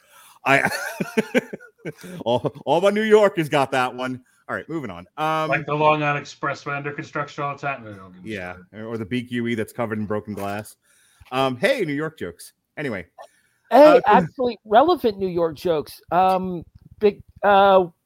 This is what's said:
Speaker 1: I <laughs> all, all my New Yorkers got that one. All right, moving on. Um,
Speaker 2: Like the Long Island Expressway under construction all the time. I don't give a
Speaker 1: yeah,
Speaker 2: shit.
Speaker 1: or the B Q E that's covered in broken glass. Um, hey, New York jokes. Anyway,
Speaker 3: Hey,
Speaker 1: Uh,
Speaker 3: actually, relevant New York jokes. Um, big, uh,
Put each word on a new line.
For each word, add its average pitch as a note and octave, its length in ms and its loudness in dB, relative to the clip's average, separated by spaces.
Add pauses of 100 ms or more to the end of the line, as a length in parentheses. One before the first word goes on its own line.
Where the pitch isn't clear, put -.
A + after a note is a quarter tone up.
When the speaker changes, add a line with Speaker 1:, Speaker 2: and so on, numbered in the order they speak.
(440)
Speaker 1:
I C3 260 2 (760)
<laughs> - 60 -20 (760)
all, A#2+ 300 -2 (100)
all D3+ 160 0
my G3 100 4
New G#3 120 0
Yorkers G3+ 460 4
got C#3 240 0
that B2+ 200 0
one. B2+ 300 -8 (260)
All B2+ 60 -6
right, G2 140 -8
moving C#3+ 220 -8
on. F2 160 -14 (100)
Um, D#3 340 -2
Speaker 2:
Like D3 160 -4
the D3 80 -4
Long D3+ 300 2
Island C#3+ 200 -2
Expressway C#3+ 520 -8
under C#3+ 160 -10
construction C#3+ 500 -10
all C#3+ 140 -6
the C#3 40 -20
time. C#3 260 -8
I G#2+ 40 -16
don't F#2+ 240 -20
give F#2 100 -20
a G#2 40 -14
Speaker 1:
yeah, F2+ 280 -10 (160)
Speaker 2:
shit. G#2 100 -16
Speaker 1:
or A2+ 160 -10
the A2 60 -8
B A#2+ 200 -4
Q A#2+ 240 -6
E A#2 80 -2
that's G#2+ 160 -6
covered A2+ 260 -6
in G#2+ 80 -6
broken G#2 260 -6
glass. G2+ 440 -10 (560)
Um, C3 240 -2
hey, A3+ 280 -2
New D3+ 80 -4
York D#3 260 -8
jokes. - 340 -14 (240)
Anyway, A#2 300 -8 (640)
Speaker 3:
Hey, C#4+ 260 8
Speaker 1:
Uh, - 100 2
Speaker 3:
actually, A3 580 2
relevant A#3+ 540 2
New F#3+ 100 -4
York E3+ 280 -2
jokes. D#3+ 440 -4 (100)
Um, F#3 540 0 (360)
big, G#3 220 0 (200)
uh, G3 440 6 (200)